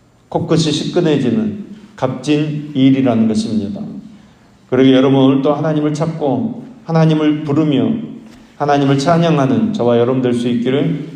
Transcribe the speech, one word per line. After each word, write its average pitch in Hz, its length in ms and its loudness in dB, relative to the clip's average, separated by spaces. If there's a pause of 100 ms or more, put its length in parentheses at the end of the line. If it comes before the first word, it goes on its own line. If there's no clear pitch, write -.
(300)
코끝이 165 300 -2
시큰해지는 127 1040 -2 (300)
값진 147 800 -4
일이라는 127 540 2
것입니다. 104 520 -4 (880)
그러기에 131 240 6
여러분, 135 260 4
오늘 135 220 4
또 147 120 2
하나님을 151 400 -2
찾고 151 680 -4 (220)
하나님을 156 580 2
부르며 143 460 0 (680)
하나님을 143 400 2
찬양하는 143 760 2
저와 120 260 2
여러분 123 220 0
될 123 120 0
수 120 160 -4
있기를 127 680 -2